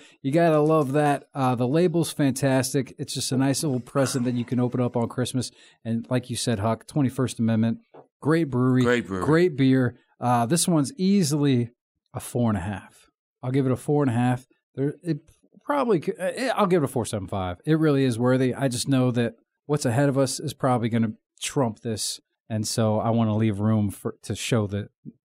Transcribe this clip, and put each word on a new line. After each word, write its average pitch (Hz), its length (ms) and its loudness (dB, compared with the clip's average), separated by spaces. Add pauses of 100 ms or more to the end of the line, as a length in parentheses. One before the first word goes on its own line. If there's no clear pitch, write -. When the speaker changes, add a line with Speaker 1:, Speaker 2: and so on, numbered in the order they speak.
(220)
Speaker 1:
you 135 100 -2
gotta 160 280 4
love 151 320 2
that. 147 320 0 (100)
Uh, 127 220 0
the 123 120 0
label's 165 420 2
fantastic. 131 880 0
It's 147 140 -10
just 135 200 -6
a 131 40 0
nice 135 260 0
little 135 180 -2
present 131 440 -2
that 123 100 -2
you 120 120 -4
can 123 140 -2
open 123 200 0
up 120 160 -2
on 117 140 0
Christmas. 127 400 -4 (340)
And 117 240 -4
like 127 220 -4
you 117 60 -6
said, 117 240 -2
Huck, 110 260 -2
Twenty-first 131 520 -2
Amendment, 113 420 0 (420)
great 160 280 2
brewery, 127 320 2
Speaker 2:
Great 120 240 2
brewery. 92 200 -4
Speaker 1:
great 165 320 4
beer. 131 400 2 (200)
Uh, 123 280 2
this 160 220 0
one's 151 280 2
easily 143 760 2 (440)
a 107 60 -10
four 120 280 -2
and 107 80 0
a 95 40 -2
half. - 480 -10 (340)
I'll 127 80 -6
give 131 160 0
it 131 60 0
a 120 40 -2
four 147 280 0
and 135 60 0
a 113 40 0
half. 123 320 0 (300)
There, 139 260 -2
it 165 160 -4 (460)
probably 262 340 0
could, 190 220 -6
uh, 180 160 -2
it, 240 200 -2
I'll 202 120 2
give 175 160 2
it - 0 -
a 127 40 0
four 113 160 -4
seven 98 220 -6
five. 90 300 -6 (100)
It 156 80 2
really 151 300 2
is 117 160 0
worthy. 127 340 2
I 135 140 -2
just 120 200 -6
know 127 220 2
that 117 240 0 (320)
what's 147 180 -2
ahead 135 240 2
of 131 80 0
us 135 220 0
is 147 160 -8
probably 123 340 0
gonna 113 260 0 (260)
trump 117 400 -2
this - 400 -6 (320)
and 107 160 -2
so 110 320 0
I 98 100 0
wanna 113 260 2
leave 110 240 0
room 107 300 2
for, - 340 -8
to - 120 -6
show 110 300 -2
the, 101 240 -8 (340)